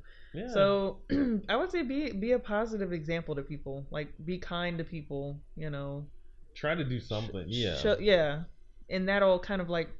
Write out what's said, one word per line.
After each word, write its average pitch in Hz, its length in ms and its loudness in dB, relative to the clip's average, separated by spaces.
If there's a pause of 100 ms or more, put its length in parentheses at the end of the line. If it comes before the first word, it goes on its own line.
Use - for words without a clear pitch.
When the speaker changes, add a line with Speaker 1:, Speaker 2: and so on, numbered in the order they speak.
(340)
Speaker 1:
Yeah. 208 160 -6
Speaker 2:
So, 196 500 4 (100)
<clears throat> 240 400 2
I 208 60 4
would 359 160 2
say 349 120 0
be, 269 280 0
be 202 220 0
a 240 60 4
positive 208 540 0
example 160 420 -2
to 139 80 -2
people. 139 480 -8
Like, 151 220 -6 (120)
be 180 140 -2
kind 175 400 -4
to 160 40 -4
people, 143 580 -6 (140)
you 156 160 -6
know. 143 360 -6 (480)
Speaker 1:
Try 156 200 0
to 165 80 0
do 123 160 -2
Speaker 2:
Sh-, - 80 -10
Speaker 1:
something, 104 420 -2
Speaker 2:
sh-, 113 60 -2
Speaker 1:
yeah. 101 220 2
Speaker 2:
sh-, 208 240 4
yeah. 165 420 4 (480)
And 185 180 0
that'll 196 300 6
kind 185 220 -2
of, 170 80 -4
like, 165 200 0 (100)